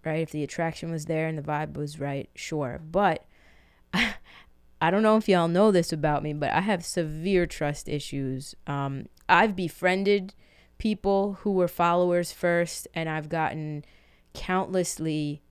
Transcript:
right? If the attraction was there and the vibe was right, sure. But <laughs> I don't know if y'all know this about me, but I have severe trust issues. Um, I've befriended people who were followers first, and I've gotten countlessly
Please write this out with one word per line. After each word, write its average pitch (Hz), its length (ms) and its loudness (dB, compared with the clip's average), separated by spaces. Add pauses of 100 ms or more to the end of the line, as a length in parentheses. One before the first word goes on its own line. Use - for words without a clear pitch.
right? 160 160 -2
If 160 120 -4
the 151 120 -4
attraction 165 480 -4
was 160 140 -6
there 160 240 0
and 160 80 -4
the 147 40 -6
vibe 151 340 -4
was 147 260 -6
right, 139 340 -6
sure. 147 480 -6
But 170 420 0 (340)
<laughs> - 340 -20
I - 960 -4
don't 208 120 4
know 214 120 6
if 214 140 2
y'all 170 180 6
know 196 240 6
this 170 220 2
about 151 280 0
me, 151 120 -4
but 147 180 -2
I 151 80 2
have 190 240 0
severe 170 600 0
trust 147 420 -4
issues. 139 680 -6 (120)
Um, 139 400 -4 (220)
I've 190 260 6
befriended 190 760 0 (460)
people 196 640 0
who 202 100 0
were 180 160 4
followers 175 640 2
first, 170 600 0
and 165 140 -4
I've 156 220 -6
gotten 151 560 -4 (480)
countlessly 160 1160 -2